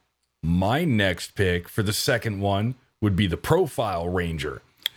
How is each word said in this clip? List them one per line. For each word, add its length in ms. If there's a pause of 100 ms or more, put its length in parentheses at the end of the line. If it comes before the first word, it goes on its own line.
(420)
my 420
next 500
pick 340
for 140
the 100
second 480
one 340 (280)
would 140
be 100
the 100
Profile 720
Ranger. 540 (340)